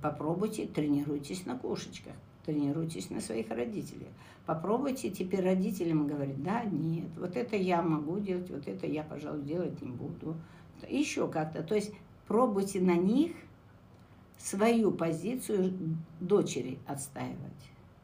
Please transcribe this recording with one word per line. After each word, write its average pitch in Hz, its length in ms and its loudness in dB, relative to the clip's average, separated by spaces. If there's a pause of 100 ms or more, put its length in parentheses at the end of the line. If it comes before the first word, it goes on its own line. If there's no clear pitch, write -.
попробуйте, 160 640 -2
тренируйтесь 143 800 0
на - 120 -6
кошечках, - 540 -8 (320)
тренируйтесь 156 680 0
на - 100 -4
своих 110 300 -4
родителях. 113 580 -4 (360)
Попробуйте 220 680 0
теперь 185 320 0
родителям 180 640 4
говорить: 139 360 -2
"Да, 208 220 0
нет, 165 520 0
вот - 180 -6
это 233 220 -2
я 180 240 4
могу 160 400 0
делать, 185 300 -2
вот 147 180 -8
это 185 180 -6
я, 151 160 -2
пожалуй, 151 400 -8
делать 156 380 -2
не 127 100 -8
буду". - 460 -8 (520)
Еще - 380 0
как-то. 160 360 -2
То 214 120 0
есть 202 180 0 (360)
пробуйте 202 520 4
на 180 160 6
них 233 360 6 (1080)
свою 220 540 4
позицию 185 800 0 (480)
дочери 147 640 2
отстаивать. - 840 -8 (320)